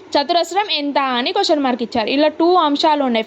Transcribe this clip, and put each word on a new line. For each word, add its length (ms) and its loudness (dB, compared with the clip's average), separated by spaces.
చతురస్రం 600 0
ఎంత 280 -2
అని 340 -2
క్వశ్చన్ 280 0
మార్క్ 220 -2
ఇచ్చారు. 260 -4
ఇలా 200 2
టూ 260 2
అంశాలు 500 2
ఉన్నాయి. 220 0